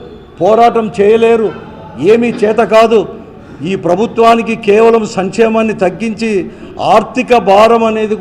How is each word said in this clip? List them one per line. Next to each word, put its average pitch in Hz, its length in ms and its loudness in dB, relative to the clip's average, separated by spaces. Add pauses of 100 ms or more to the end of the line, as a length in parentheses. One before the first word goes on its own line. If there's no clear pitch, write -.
(400)
పోరాటం 220 460 2 (120)
చేయలేరు, 226 500 2 (640)
ఏమీ 233 200 2 (100)
చేత 220 180 0 (160)
కాదు. 220 240 4 (680)
ఈ 190 40 -2 (120)
ప్రభుత్వానికి 226 680 0 (140)
కేవలం 226 360 4 (120)
సంక్షేమాన్ని 220 720 -2
తగ్గించి 214 460 -4 (640)
ఆర్థిక 220 380 0 (200)
భారం 226 400 4
అనేది 214 300 -4